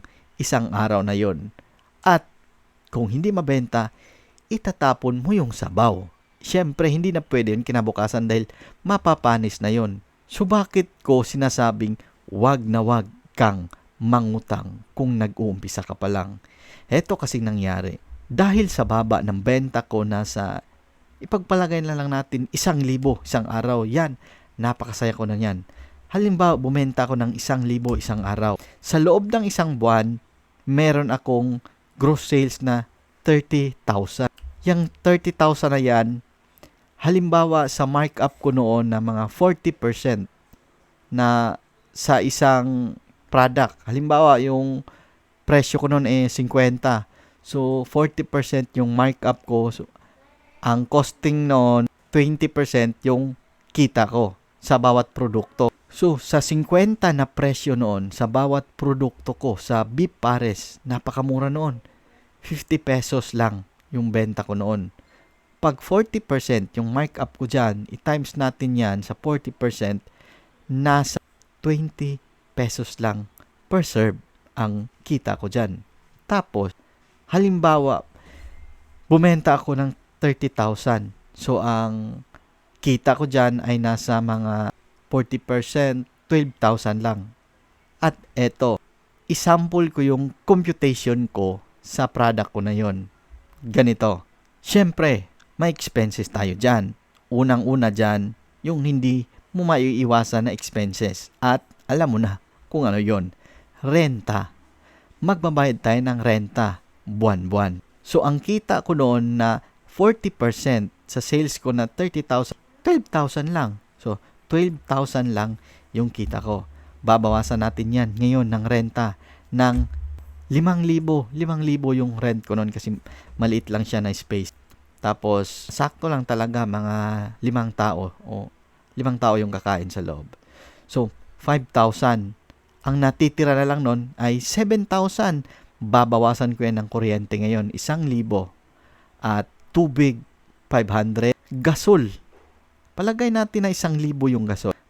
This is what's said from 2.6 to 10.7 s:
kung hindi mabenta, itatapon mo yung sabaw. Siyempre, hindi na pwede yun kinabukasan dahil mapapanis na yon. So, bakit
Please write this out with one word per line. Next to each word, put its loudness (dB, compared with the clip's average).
kung -2
hindi -2
mabenta, -2
itatapon -2
mo 0
yung 0
sabaw. 0
Siyempre, 0
hindi 0
na -2
pwede 0
yun -2
kinabukasan -2
dahil 2
mapapanis 2
na 0
yon. -2
So, -2
bakit 0